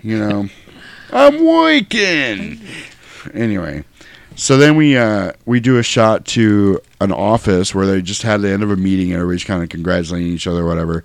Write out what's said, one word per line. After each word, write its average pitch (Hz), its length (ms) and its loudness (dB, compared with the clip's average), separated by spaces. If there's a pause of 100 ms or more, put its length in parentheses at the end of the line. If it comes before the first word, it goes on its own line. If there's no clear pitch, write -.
You 110 160 -4
know, 104 300 -2 (640)
I'm 285 320 4
walking. 196 1160 0 (760)
Anyway, 90 500 -4 (520)
so - 220 0
then 151 180 6
we, 151 220 4
uh, 107 340 0 (140)
we 120 140 0
do 123 180 2
a 120 60 2
shot 110 420 2
to 104 560 2 (200)
an 98 100 0
office 98 640 0
where 98 120 0
they 95 160 0
just 92 200 -10
had 107 200 -2
the 101 80 -2
end 98 140 -2
of 104 80 -2
a 101 40 0
meeting 92 360 0
and 87 100 -2
everybody's 87 220 -4
kinda 87 240 -4
congratulating 87 640 -4
each 85 160 -6
other 85 160 -2
or 85 40 -2
whatever. 85 380 -4